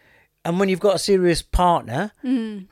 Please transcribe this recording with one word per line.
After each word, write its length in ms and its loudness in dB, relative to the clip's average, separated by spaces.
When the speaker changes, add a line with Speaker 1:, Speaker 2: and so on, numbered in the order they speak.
Speaker 1:
And 160 -2
when 80 2
you've 120 -2
got 160 2
a 40 -4
serious 440 2
partner, 680 0
Speaker 2:
Mm. 480 -4